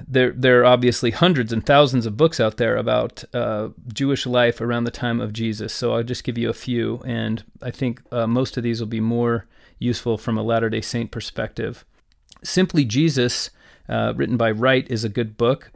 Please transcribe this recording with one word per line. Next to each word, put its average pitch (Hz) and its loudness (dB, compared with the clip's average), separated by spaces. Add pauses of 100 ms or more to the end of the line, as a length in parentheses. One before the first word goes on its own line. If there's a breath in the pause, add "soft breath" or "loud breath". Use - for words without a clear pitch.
there, 127 2
there 127 4
are 120 8
obviously 123 4
hundreds 131 2
and 113 -2
thousands 135 6
of 104 -6
books 160 2
out 113 2
there 113 0
about, 113 -2
uh, 113 -4 (220)
Jewish 135 -2
life 123 2
around 120 -2
the 117 -4
time 117 -2
of 110 -4
Jesus. 107 -4
So 117 -2
I'll 117 0
just 123 -8
give 117 -6
you 113 -2
a 110 -4
few, 117 -4
and 110 -4 (200)
I 127 -8
think, 120 -4 (100)
uh, 117 0
most 123 0
of 120 -4
these 117 -2
will 107 -6
be 110 -4
more 117 0 (320 soft breath)
useful 120 -2
from 113 -4
a 107 -2
Latter-day 113 0
Saint 117 -4
perspective. 113 -8 (600)
Simply 175 2
Jesus, 123 0 (380 soft breath)
uh, 113 -2
written 123 -2
by 113 2
Wright, 131 2
is 117 -4
a 113 -2
good 110 -4
book. 123 0